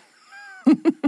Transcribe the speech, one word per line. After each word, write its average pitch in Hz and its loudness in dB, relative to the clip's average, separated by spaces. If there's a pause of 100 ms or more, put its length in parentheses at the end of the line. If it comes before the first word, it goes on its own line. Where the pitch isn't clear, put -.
(640)
<laughs> 320 4 (320)